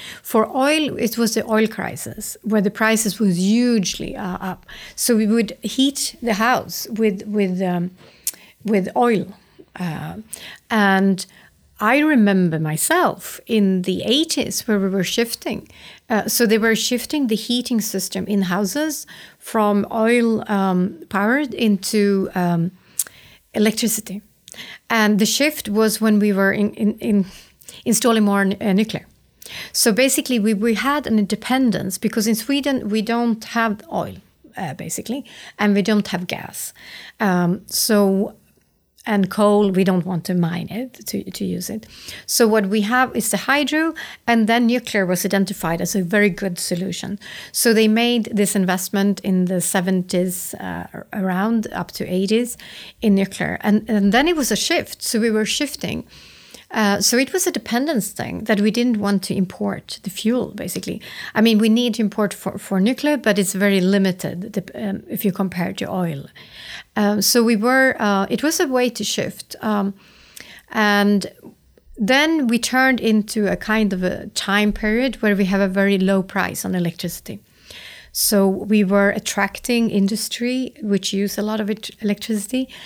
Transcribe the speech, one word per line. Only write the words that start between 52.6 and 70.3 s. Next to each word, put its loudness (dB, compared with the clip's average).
in 4
nuclear. -2
And, 2
and 2
then 4
it 2
was 0
a 2
shift. -4
So -2
we 0
were 0
shifting. -6
Uh, 0
so 2
it 0
was -2
a 0
dependence -2
thing -8
that 2
we 4
didn't 2
want 0
to -4
import -4
the -10
fuel, -2
basically. -8
I 0
mean, 6
we 4
need 2
to 0
import 0
for, -8
for -2
nuclear, 2
but 2
it's 0
very 2
limited, 0
the, -6
um, -6
if -4
you 2
compare -4
to -8
oil. -4
Um, 2
so 4
we 4
were, 4
uh, 2
it -2
was 0
a 2
way 2
to -8
shift. -6
Um, -2